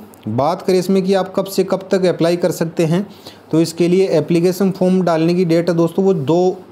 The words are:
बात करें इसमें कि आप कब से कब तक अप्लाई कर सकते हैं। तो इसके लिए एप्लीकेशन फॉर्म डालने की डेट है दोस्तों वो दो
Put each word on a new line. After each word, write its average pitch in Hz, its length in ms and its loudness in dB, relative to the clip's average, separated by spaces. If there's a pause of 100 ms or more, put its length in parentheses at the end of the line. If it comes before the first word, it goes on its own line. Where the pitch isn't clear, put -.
(280)
बात 143 340 -2
करें 185 160 0
इसमें 190 240 0
कि 190 120 0
आप 190 220 -2
कब 196 80 -2
से 196 200 -2
कब 185 260 -4
तक 190 140 0
अप्लाई 165 320 0
कर 175 140 0
सकते 165 340 -2
हैं। 175 220 0 (460)
तो 160 80 2
इसके 170 280 0
लिए 190 200 2
एप्लीकेशन 175 640 0
फॉर्म 185 320 2
डालने 170 320 0
की 180 100 2
डेट 170 260 2
है 175 60 0
दोस्तों 170 280 0
वो 190 100 2
दो 170 420 0 (160)